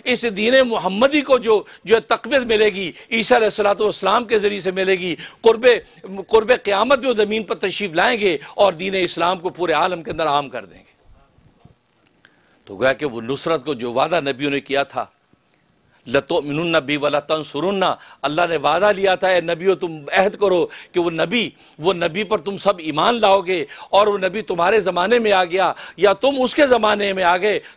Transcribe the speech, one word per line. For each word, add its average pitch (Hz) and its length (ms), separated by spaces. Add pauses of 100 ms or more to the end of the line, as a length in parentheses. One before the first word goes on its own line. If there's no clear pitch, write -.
इस 240 220
दीन 226 360
मुहम्मदी 226 580
को 269 180
जो, 214 260 (200)
जो 220 160
तक़वीत 233 460
मिलेगी, 208 460 (200)
ईसा 226 220
अलैहिस्सलातु 208 520
वस्सलाम 202 380
के 214 140
ज़रिए 202 220
से 185 120
मिलेगी, 185 420 (280)
कुर्बे, 226 320 (300)
कुर्बे 196 520
क़यामत 226 420
में 262 80
वो 247 80
ज़मीन 214 280
पर 214 140
तशरीफ़ 185 380
लाएंगे 196 440 (180)
और 190 180
दीन 190 220
इस्लाम 175 420
को 175 120
पूरे 165 240
आलम 170 260
के 156 100
अंदर 156 160
आम 143 220
कर 110 160
देंगे। 87 200 (1800)
तो 101 80
गोया 127 180
कि 147 120
वो 117 180
नुसरत 139 400
को 143 120
जो 120 180
वादा 160 280
नबियों 139 300
ने 139 100
किया 139 240
था, 117 260 (960)
"लतुमिनुन्ना 151 720
बी 143 180
व 143 100
लतंसुरुन्ना", 156 800 (360)
अल्लाह 156 240
ने 165 100
वादा 165 340
लिया 190 240
था, 185 140
"ए 180 120
नबियो, 170 340
तुम 160 300
अहद 190 300
करो 185 280 (300)
कि 175 60
वो 170 120
नबी, 165 420 (260)
वो 175 140
नबी 170 300
पर 208 160
तुम 196 180
सब 196 240
ईमान 156 340
लाओगे 190 500 (280)
और 202 160
वो 202 80
नबी 185 260
तुम्हारे 185 380
ज़माने 185 380
में 214 120
आ 185 140
गया 170 280 (260)
या 196 160
तुम 269 240
उसके 269 280
ज़माने 208 460
में 190 100
आ 175 140
गए, 190 200 (200)